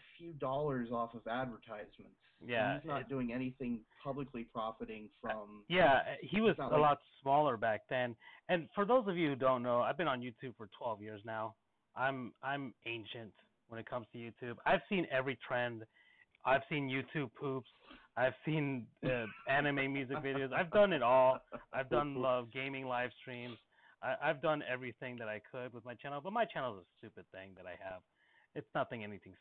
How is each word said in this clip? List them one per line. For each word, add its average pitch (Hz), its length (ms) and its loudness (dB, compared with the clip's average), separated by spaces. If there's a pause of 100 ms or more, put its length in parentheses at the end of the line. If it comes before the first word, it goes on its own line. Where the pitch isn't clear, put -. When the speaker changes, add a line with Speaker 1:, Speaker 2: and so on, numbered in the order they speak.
(180)
Speaker 1:
few 170 160 -14
dollars 135 580 0
off 117 220 -2
of 113 140 -12
advertisements. 110 880 -8 (280)
Speaker 2:
Yeah, 110 280 2
Speaker 1:
And 87 100 -2
he's 165 60 -10
not 139 140 -2
Speaker 2:
it 120 80 -10
Speaker 1:
doing 127 240 -2
anything 127 480 -4 (220)
publicly 135 480 -6
profiting 110 580 -6 (100)
from 104 480 -6
Speaker 2:
Yeah, 160 320 8 (220)
he 165 200 0
was 220 100 6
Speaker 1:
it's - 80 0
not 131 120 -2
Speaker 2:
a 156 40 6
Speaker 1:
like 151 60 8
Speaker 2:
lot 147 180 6 (220)
smaller 139 340 4
back 110 340 0
then. 123 260 0 (340)
And 170 240 2
for 202 100 2
those 226 240 4
of 180 80 0
you 165 140 4
who 139 60 0
don't 127 260 4
know, 123 200 4
I've 123 160 0
been 170 100 0
on 127 140 0
YouTube 123 360 -10
for 107 180 -14
twelve 110 280 -4
years 107 200 -10
now. 110 300 -4 (420)
I'm, 127 360 -2 (100)
I'm 135 320 -6 (140)
ancient 113 460 -10 (340)
when 113 120 -10
it 107 60 -10
comes 123 280 -8
to 123 40 -12
YouTube. 117 380 -10 (100)
I've 175 140 4 (100)
seen 185 220 0
every 131 340 0
trend. 120 380 -2 (600)
I've 131 240 4
seen 143 220 -2
YouTube 135 400 -2 (100)
poops. 135 300 -4 (480)
I've 123 160 2 (120)
seen, 143 420 0 (180)
uh, 123 200 0 (100)
Speaker 1:
<laughs> - 120 -16
Speaker 2:
anime 139 460 2
music 139 240 -4
videos. 135 340 -2
I've 165 200 0
done 202 220 8
it 135 100 2
all. 127 360 8 (340)
I've 131 160 -2
done 147 260 2
Speaker 1:
<laughs> 127 60 -2
Speaker 2:
love 127 300 2
gaming 135 360 -6
live 123 240 -2 (100)
streams. 120 360 -10 (440)
I, 127 140 -2 (140)
I've 147 120 0
done 156 300 0
everything 127 460 -6
that 113 100 -6
I 107 140 -6 (100)
could 123 220 -10
with 120 120 -14
my 123 80 -10
channel, 143 300 -10
but 196 100 -8
my 226 120 2
channel 127 280 -4
is 95 60 -12
a - 180 -20
stupid 101 340 -18
thing 95 260 -14
that 92 100 -16
I 87 80 -10 (120)
have. 92 140 -12 (520)
It's 151 220 -10
nothing, 127 300 -2
anything 95 360 -14